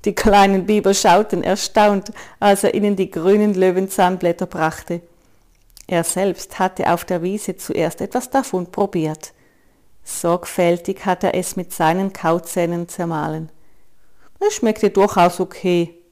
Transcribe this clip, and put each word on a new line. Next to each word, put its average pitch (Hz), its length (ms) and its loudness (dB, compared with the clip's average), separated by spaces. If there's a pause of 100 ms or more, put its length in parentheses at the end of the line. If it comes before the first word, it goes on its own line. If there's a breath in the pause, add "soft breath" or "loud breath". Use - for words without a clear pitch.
Die 196 100 0
kleinen 196 520 4
Biber 202 280 2
schauten 196 480 2
erstaunt, 208 680 0 (300 loud breath)
als 202 240 2
er - 80 2
ihnen 202 240 0
die 190 120 -2
grünen 202 440 2
Löwenzahnblätter 185 920 0
brachte. 170 560 -4 (920)
Er 165 120 0
selbst - 560 -4
hatte 185 340 0
auf 175 100 -4
der 170 200 -4
Wiese 196 340 -6
zuerst - 420 -4
etwas 240 300 -6
davon 185 420 -4
probiert. 160 640 -4 (680)
Sorgfältig 175 1040 -2
hat 180 160 -2
er 190 100 0
es - 220 -4
mit 180 180 -8
seinen 185 400 0
Kauzähnen 170 760 -2
zermahlen. 160 640 -6 (880)
Es 415 140 0
schmeckte 214 380 0
durchaus 185 480 2
okay. 175 600 -2 (120)